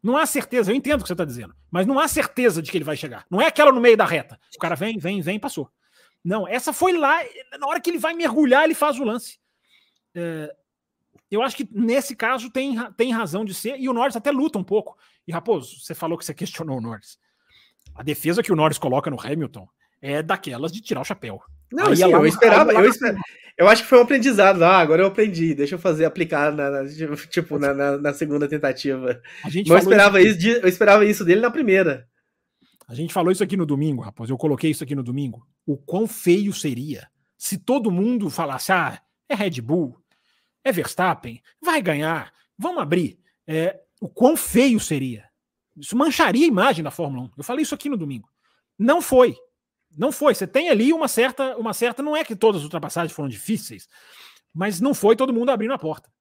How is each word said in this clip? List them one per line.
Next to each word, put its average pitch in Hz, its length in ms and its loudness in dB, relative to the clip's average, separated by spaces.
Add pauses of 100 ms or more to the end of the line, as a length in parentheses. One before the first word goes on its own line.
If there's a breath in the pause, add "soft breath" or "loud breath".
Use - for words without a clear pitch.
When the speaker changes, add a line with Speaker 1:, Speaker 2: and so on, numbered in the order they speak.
Speaker 1:
Não 233 160 -2
há 311 80 0
certeza, 240 460 -2
eu 247 40 0
entendo 285 240 -2
o - 40 -8
que - 40 -12
você 180 80 -6
tá 175 100 -4
dizendo, 120 300 -14 (160)
mas 185 160 0
não 269 100 0
há 302 100 2
certeza 240 540 0
de 139 80 -10
que 190 80 -6
ele 151 80 -4
vai 151 100 -6
chegar. 123 340 -14
Não 190 120 0
é 320 60 4
aquela 302 240 6
no 247 100 0
meio 233 160 8
da 202 80 2
reta. 165 340 -6 (160)
O - 40 -20
cara 165 160 -4
vem, 208 220 -6
vem, 185 240 -6
vem, 190 180 -6
passou. 185 300 -10 (540)
Não, 185 240 -4
essa 247 240 -4
foi 359 220 2
lá, 320 260 2 (400)
na 285 80 -6
hora 330 140 -2
que 339 80 -2
ele 339 80 -4
vai 320 160 -2
mergulhar, 294 500 4
ele 320 120 2
faz 285 240 -2
o 285 40 -4
lance. 226 360 -8 (760)
É, 160 420 -10 (760)
eu 208 120 -2
acho 254 140 -4
que 254 160 -8
nesse 233 440 -2
caso 240 360 -4
tem 269 240 -4
ra-, 226 160 -8
tem 240 200 -2
razão 214 320 -4
de 190 100 -8
ser, 262 260 -8
e 262 100 -4
o 254 40 -2
Norris 233 220 0
até 233 160 -4
luta 269 280 -2
um 180 40 -6
pouco. - 340 -4 (300)
E, 165 40 -12
Raposo, 170 480 -4
você - 160 -14
falou 165 220 -6
que - 80 -14
você 156 80 -10
questionou 165 440 -10
o 117 40 -8
Norris. 110 360 -14 (800)
A 120 80 -18
defesa 156 400 -4
que - 80 -2
o 175 40 4
Norris 156 220 0
coloca 143 320 -2
no 131 100 -10
Hamilton 123 480 -8 (340)
é 139 200 -6
daquelas 160 500 -6
de 214 100 -14
tirar - 200 -8
o - 40 -8
chapéu. 110 360 -12 (300)
Speaker 2:
Não, 349 160 -2
Speaker 1:
Aí 311 100 4
Speaker 2:
sim, 185 60 6
Speaker 1:
é 185 40 6
lá 170 60 8
Speaker 2:
eu - 60 8
Speaker 1:
no, 151 80 6
Speaker 2:
esperava, 226 440 6
Speaker 1:
aí 214 60 4
é - 20 6
lá 202 60 8
Speaker 2:
eu 254 40 8
Speaker 1:
na 220 40 2
Speaker 2:
esper-, 226 240 -4 (400 loud breath)
eu 180 100 8
acho 226 160 8
que - 60 -14
foi 254 80 8
um 240 40 10
aprendizado. 220 640 4
Ah, 185 160 8
agora 165 220 4
eu 196 60 4
aprendi, 185 480 0
deixa 143 200 -2
eu 170 40 -10
fazer, 170 260 0
aplicar 151 460 -2
na, 143 180 -4
na, 139 140 -4 (460)
tipo, 160 280 -4
na, 139 160 0
na, 139 240 -2
na 143 160 -4
segunda 147 340 -4
tentativa. 131 720 -4 (220 loud breath)
Speaker 1:
A - 60 -10
gente 175 200 -4
Speaker 2:
Não 175 80 8
Speaker 1:
falou 185 140 4
Speaker 2:
esperava 202 300 8
Speaker 1:
isso 214 80 8
Speaker 2:
isso 185 100 -2
de, 196 100 2
eu 233 180 2
esperava 202 380 6
isso 208 200 0
dele 185 160 4
na 240 100 0
primeira. 190 560 0 (800)
Speaker 1:
A 120 60 -18
gente 160 200 -8
falou 180 180 0
isso 190 120 0
aqui 196 140 -4
no 170 80 -2
domingo, 143 380 -2
Raposo, 113 280 -12
eu 131 60 -4
coloquei 156 320 -2
isso 151 140 -4
aqui 139 100 -8
no 135 80 -4
domingo. 123 460 -8 (180)
O 147 100 -2
quão 190 320 -4
feio 202 460 0
seria 139 540 -8 (300)
se - 200 -8
todo 240 320 -2
mundo 202 400 -2
falasse, 143 420 -6
"Ah, 165 300 -2 (260)
é 294 60 -4
Red 190 280 -4
Bull, 143 360 -2 (640)
é 269 80 0
Verstappen, 165 680 -4 (200)
vai 320 200 -2
ganhar, 156 500 -4 (260)
vamos 330 240 -6
abrir." 165 360 -2 (300)
É, 165 320 -4 (200)
o 196 100 -12
quão 277 280 2
feio 240 420 2
seria. 131 460 -6 (500)
Isso 147 200 -12
mancharia 277 500 2
a - 20 4
imagem 202 360 2
da 143 80 -8
Fórmula 139 320 -8
um. 127 140 -16
Eu 139 60 -14
falei 269 200 -6
isso - 100 -6
aqui 294 160 -10
no 254 80 -6
domingo. 139 320 -10 (480)
Não 285 240 2
foi. 254 340 4 (640)
Não 247 140 -2
foi. 277 240 2
Você - 100 -6
tem 330 240 -2
ali 247 220 4
uma 320 160 0
certa, 254 500 -2
uma 220 160 -6
certa, 240 300 -4
não 302 120 -4
é 320 80 -2
que 220 120 -8
todas 202 240 2
as 143 60 -8
ultrapassagens 160 480 -8
foram 143 160 -8
difíceis, 113 580 -10 (640 soft breath)
mas 185 280 -6
não 269 120 0
foi 220 220 4
todo 262 180 0
mundo 233 160 0
abrindo 240 240 -2
a 269 60 -6
porta. - 420 -10